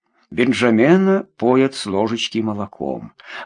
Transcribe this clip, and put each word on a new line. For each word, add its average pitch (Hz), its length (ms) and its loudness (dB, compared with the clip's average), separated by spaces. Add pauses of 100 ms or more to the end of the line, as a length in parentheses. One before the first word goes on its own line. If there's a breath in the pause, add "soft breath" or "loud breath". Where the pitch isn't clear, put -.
(320)
Бенджамена 131 1040 2
поят 131 400 2
с - 100 -10
ложечки 107 520 -4
молоком, 95 720 -8 (340 loud breath)